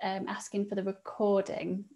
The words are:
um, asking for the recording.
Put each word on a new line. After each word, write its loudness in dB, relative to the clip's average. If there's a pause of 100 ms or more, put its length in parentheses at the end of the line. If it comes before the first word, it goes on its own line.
um, -2
asking -2
for -2
the 0
recording. 0 (120)